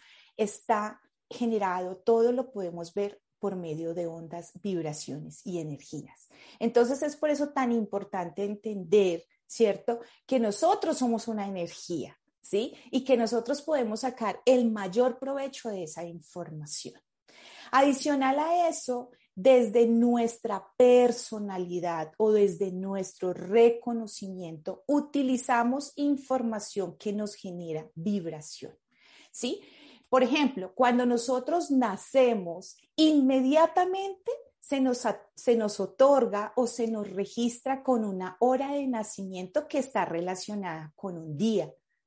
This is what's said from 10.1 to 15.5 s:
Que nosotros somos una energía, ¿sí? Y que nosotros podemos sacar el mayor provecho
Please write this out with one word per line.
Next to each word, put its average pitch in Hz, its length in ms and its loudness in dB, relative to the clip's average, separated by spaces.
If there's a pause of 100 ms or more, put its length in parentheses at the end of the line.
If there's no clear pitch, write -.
Que 262 120 2
nosotros 311 600 2
somos 233 280 0
una 214 200 -4
energía, 170 720 -8 (220)
¿sí? 220 340 -4 (180)
Y 262 100 0
que 262 140 2
nosotros 233 460 0
podemos 233 380 -2
sacar 240 440 -6
el 247 260 6
mayor 220 480 0
provecho 269 500 -8